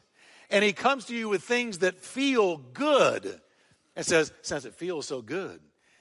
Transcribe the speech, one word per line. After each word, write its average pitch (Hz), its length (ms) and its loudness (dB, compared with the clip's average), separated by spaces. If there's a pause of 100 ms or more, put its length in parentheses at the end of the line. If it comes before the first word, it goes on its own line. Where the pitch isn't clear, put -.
(520)
And 202 140 4
he 202 80 2
comes 247 320 0
to 240 100 -10
you 226 140 -6
with 190 140 -2
things 240 360 -2
that 180 200 0
feel 240 580 0
good 127 840 2 (560)
and - 80 -8
says, 156 380 2
"Since 147 240 -8
it 104 80 -16
feels 165 320 -8
so 135 160 -8
good, 117 400 -10 (400)